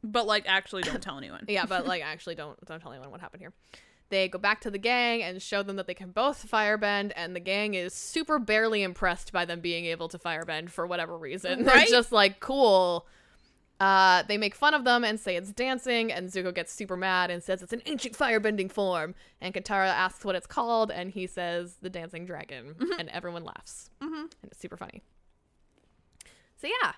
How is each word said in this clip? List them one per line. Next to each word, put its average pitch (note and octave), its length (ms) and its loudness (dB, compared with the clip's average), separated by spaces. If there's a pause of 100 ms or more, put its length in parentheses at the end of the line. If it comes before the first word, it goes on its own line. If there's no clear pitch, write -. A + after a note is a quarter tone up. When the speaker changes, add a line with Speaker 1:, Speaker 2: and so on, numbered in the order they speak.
Speaker 1:
But, A3 240 0
like, G#3+ 220 2
actually F#3+ 340 2
don't - 180 -2
tell C#3 180 -10
anyone. A2 260 -14
Speaker 2:
<laughs> G#3 40 -12
Yeah, G3 180 0
but, F3+ 200 -2
like, F3+ 160 -2
actually D#3 320 -8
don't, D3+ 300 -14
don't D#3+ 160 -14
tell E3+ 120 -16
anyone C3+ 200 -16
what F3 80 -18
happened F#3+ 220 -18
here. F3 100 -18 (560)
They F#3+ 180 4
go F#3 140 -6
back G#3 220 2
to G#3+ 100 -6
the G3+ 60 -6
gang A#3 440 2
and F#3 180 -8
show G3+ 220 -2
them G3 140 -6
that F#3+ 100 -6
they F#3 80 -6
can F#3 160 -14
both B3 380 0
firebend, G#3 680 0
and E3+ 220 -8
the F3 40 -8
gang G3+ 340 -2
is F3+ 200 -4
super D#4 460 -2
barely A3 420 2
impressed F3+ 500 -2
by F3 120 0
them E3+ 160 -6
being E3+ 240 -4
able E3 240 -4
to E3 100 -12
firebend E3 540 -6
for E3+ 160 -4
whatever E3+ 280 -4
reason. E3 460 -4
<laughs> - 20 2
They're C4 120 8
Speaker 1:
Right? D4 120 10
Speaker 2:
just A#3+ 220 4
like, G3+ 300 6
"Cool." F#3+ 680 4 (720)
Uh, F#3+ 460 8
they G#3 120 0
make G#3 180 0
fun D4+ 200 4
of C#4 100 2
them A#3+ 200 4
and G#3+ 140 0
say F#3 180 -4
it's F#3+ 160 -8
dancing, A#3+ 600 -2
and F#3 160 -6
Zuko F3+ 260 -4
gets F3 180 -6
super F#3+ 260 -8
mad F3+ 320 2
and F3 120 -6
says F#3+ 200 -4
it's F3+ 100 -10
an A#3+ 140 -6
ancient C4 280 -6
firebending G#3+ 560 0
form. F3+ 440 -2 (260)
And F#3 140 -8
Katara G3 320 0
asks F#3 360 0
what G3 120 -2
it's F3 120 -4
called, A#3 440 2
and F3+ 220 -8
he F#3 140 -6
says, F3 540 -6
"The F#3 80 -10
dancing F3 380 -12
dragon," D3 520 -14
Speaker 1:
Mm-hmm. E4+ 220 -2
Speaker 2:
and E3 100 -8
everyone F3 340 -10
laughs. - 440 -16 (140)
Speaker 1:
Mm-hmm. D#4+ 120 -8 (280)
Speaker 2:
And - 80 -18
it's - 100 -20
super - 160 -14
funny. - 260 -16 (1500)
So, - 100 -12
yeah. G#4 320 -2